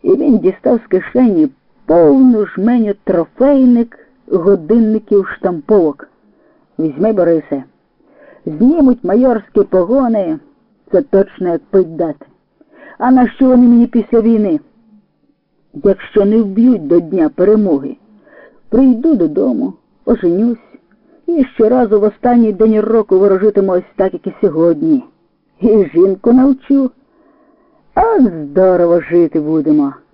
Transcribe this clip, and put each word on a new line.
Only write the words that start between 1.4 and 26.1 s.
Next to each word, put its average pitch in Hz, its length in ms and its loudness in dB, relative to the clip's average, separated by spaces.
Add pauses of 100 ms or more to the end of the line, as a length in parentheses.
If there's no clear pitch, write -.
повну 214 600 2
жменю 214 480 -2 (100)
трофейник 240 920 0 (300)
годинників 202 1000 0
штамповок. 170 800 -2 (720)
«Візьми, 160 340 -4
Борисе. 165 520 -2 (840)
Знімуть 247 580 0
майорські 233 580 -2
погони, 196 760 -2 (540)
це 180 100 0
точно 190 460 -4
як 170 220 -6
пить 170 260 -2
дати. 165 300 -8 (720)
А 254 120 -2
на 254 180 2
що 262 200 0
вони 247 200 4
мені 240 180 4
після 233 340 -2
війни? 214 400 0 (1120)
Якщо 196 500 -2
не 220 180 2
вб'ють 202 440 0
до 170 140 2
Дня 160 280 -2
Перемоги, 185 680 -2 (720)
прийду 262 460 0
додому, 185 580 -4 (320)
оженюсь 220 540 -2 (680)
і 330 180 -2
щоразу 220 560 0
в - 20 0
останній 226 500 0
день 214 280 0
року 214 380 0
ворожитиму 196 540 0
ось 185 100 -2 (140)
так, 190 160 -2
як - 140 -12
і 185 140 -10
сьогодні. 160 640 0 (560)
І 208 240 2
жінку 185 480 0